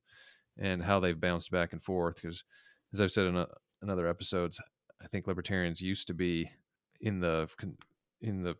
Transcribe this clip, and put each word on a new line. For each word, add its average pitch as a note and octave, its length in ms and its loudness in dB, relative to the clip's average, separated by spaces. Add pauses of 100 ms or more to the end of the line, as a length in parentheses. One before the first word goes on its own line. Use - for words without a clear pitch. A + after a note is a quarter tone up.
(580)
and F#2 240 0
how G2 180 4
they've F2 200 2
bounced F2 300 0
back F2 220 2
and E2 100 -8
forth. E2+ 380 -2
'Cause E2+ 240 -8 (480)
as G2+ 80 0
I've F#2+ 120 4
said G2 140 4
in, F2+ 100 2
a, F2 100 2 (360)
in G2 60 -6
other F2+ 180 0
episodes, E2+ 540 0 (420)
I - 60 -16
think F#2+ 180 -4
libertarians F2+ 540 0
used F#2+ 280 -2
to F2+ 60 -4
be E2 360 0 (500)
in G2+ 200 0
the D#2+ 280 2 (100)
con-, F#2+ 180 -10 (440)
in G2+ 220 -2
the F2 180 -2